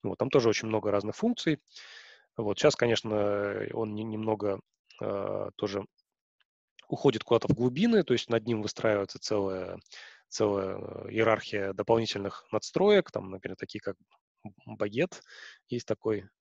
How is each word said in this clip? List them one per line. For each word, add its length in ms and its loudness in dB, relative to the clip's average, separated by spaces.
Вот, 160 -4
там 120 0
тоже 180 4
очень 220 0
много 220 0
разных 260 0
функций. 420 0
Вот, 200 -2
щас, 180 6
конечно, 380 0
э, 600 0
он 200 -4
не-, 120 -6
немного, 560 -2
э, 560 -4
тоже 280 -4
уходит 380 2
куда-то 240 4
в 40 6
глубины, 500 4
то 100 2
есть 160 0
над 180 0
ним 140 -2
выстраивается 580 -2
целая, 580 -2
целая, 480 0
э, 340 -10
иерархия 600 2
дополнительных 800 0
надстроек, 580 4
там, 180 -6
например, 280 -10
такие 240 -10
как 160 -6
м-, 320 -14
багет, 440 -2
есть 180 -6
такой 440 -4